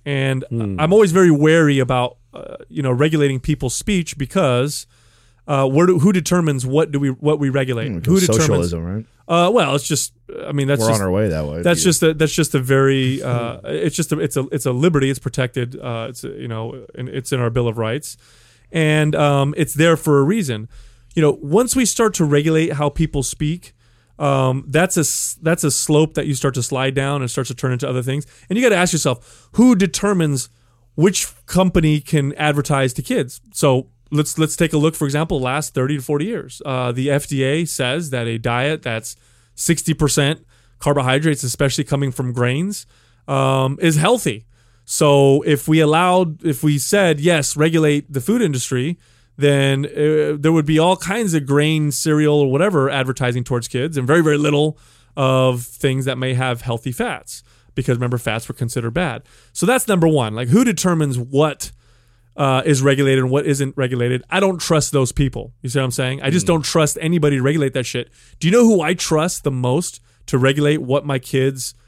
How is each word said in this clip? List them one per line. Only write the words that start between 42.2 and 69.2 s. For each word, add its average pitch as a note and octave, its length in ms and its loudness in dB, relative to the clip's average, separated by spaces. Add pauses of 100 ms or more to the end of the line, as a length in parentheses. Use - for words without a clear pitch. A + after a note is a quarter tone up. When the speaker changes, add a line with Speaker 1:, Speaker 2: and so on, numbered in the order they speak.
Speaker 1:
grains, C3 520 -2 (420)
um, C3+ 540 0
is E3 140 4
healthy. D3+ 500 0 (400)
So C#3 560 4
if D3 260 0
we D#3+ 120 4
allowed, E3+ 640 2
if D3+ 180 -2
we D3 140 2
said, E3 420 2
"Yes, D#3 380 0
regulate D3+ 560 2
the C3+ 80 -4
food A#3 220 0
industry," C3+ 560 -4 (360)
then, C#3 520 2
uh, D3+ 500 0
there D3+ 140 2
would D#3 160 2
be D#3 100 2
all F3 180 4
kinds G3 380 -2
of C#3+ 140 -2
grain, D3 440 2
cereal, D3+ 440 0
or C#3+ 160 2
whatever D3+ 400 2
advertising B2+ 520 -2
towards A#2+ 240 -4
kids, C#3+ 300 -4
and B2+ 80 -2
very, D#3+ 160 4
very D3+ 160 2
little D3 400 0 (400)
of C3 460 2
things C3 420 -2
that B2+ 140 -4
may C3 160 -4
have B2 260 -2
healthy B2 300 -6
fats, F3+ 500 -8 (320)
because B2+ 240 -2
remember, B2 220 -2
fats A2+ 280 -4
were - 60 -10
considered A#2 400 -6
bad. D3+ 300 -4 (280)
So - 140 -4
that's B3 220 0
number F3 200 4
one. A#2+ 280 0
Like, A#2 140 -4
who A3 140 4
determines E3 540 0
what, C#3 540 -2 (640)
uh, C3+ 260 2
is C3+ 200 2
regulated C3+ 400 2
and B2+ 80 -2
what C#3+ 160 0
isn't C3+ 280 -2
regulated? B2+ 540 -2
I F3 100 -2
don't F#3+ 200 0
trust D3+ 320 0
those C3 200 0
people. A#2+ 420 -4 (100)
You B2+ 60 -8
see C3 100 -2
what C3 60 0
I'm B2 60 -4
saying? C3 300 -4
I C3+ 80 -2
just E3+ 160 0
Speaker 2:
Hmm. F3+ 80 2
Speaker 1:
don't D#3 120 0
trust D#3 360 0
anybody D#3 360 2
to B2+ 40 -2
regulate C#3 320 0
that B2+ 140 -4
shit. B2 220 -8 (300)
Do D#3+ 80 -2
you F3+ 40 4
know A#3 140 6
who G#3+ 160 4
I D#3+ 120 0
trust E3 500 -2